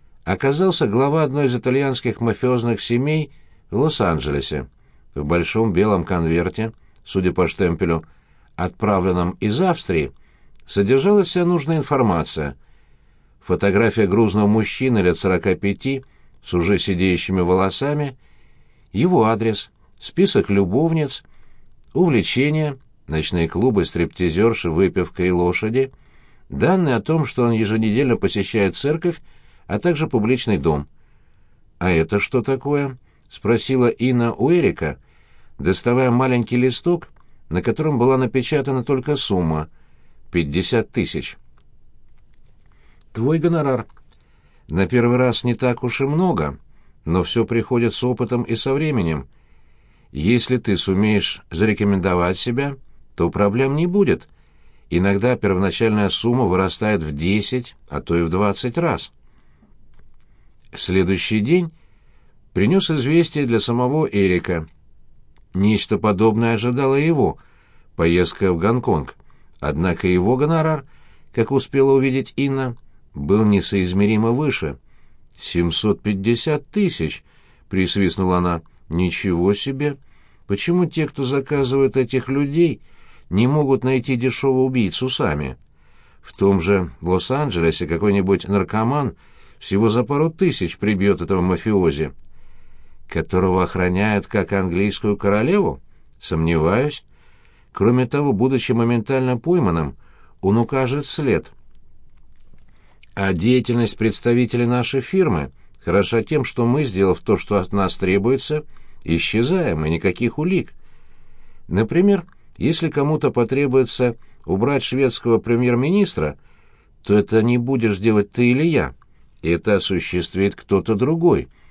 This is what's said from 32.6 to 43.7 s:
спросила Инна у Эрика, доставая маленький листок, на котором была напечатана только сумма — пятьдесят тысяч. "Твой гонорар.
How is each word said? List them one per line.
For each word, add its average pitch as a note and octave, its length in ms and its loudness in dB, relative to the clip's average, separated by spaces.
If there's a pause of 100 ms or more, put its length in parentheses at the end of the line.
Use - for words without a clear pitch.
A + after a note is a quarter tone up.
спросила A#2+ 580 0
Инна A#2+ 460 0
у C3 180 2
Эрика, A2 460 0 (600)
доставая A#2+ 520 0
маленький B2 460 0
листок, C3 520 0 (400)
на E2+ 120 -2
котором D3 360 -2
была B2+ 200 4
напечатана C3 680 0
только C#3 340 -2
сумма — D#2+ 520 -2 (600)
пятьдесят F2 600 -2
тысяч. - 460 -6 (1800)
"Твой C#3 260 0
гонорар. C#3+ 460 0 (840)